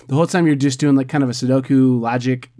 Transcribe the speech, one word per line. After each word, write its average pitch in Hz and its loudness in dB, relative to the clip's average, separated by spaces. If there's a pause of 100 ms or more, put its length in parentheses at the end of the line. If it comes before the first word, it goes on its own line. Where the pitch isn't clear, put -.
the 131 -4
whole 165 2
time 175 0
you're 151 2
just 135 -2
doing, 143 2
like, 135 0
kind 147 -2
of 127 -2
a 117 -4
Sudoku 131 0
logic 123 -4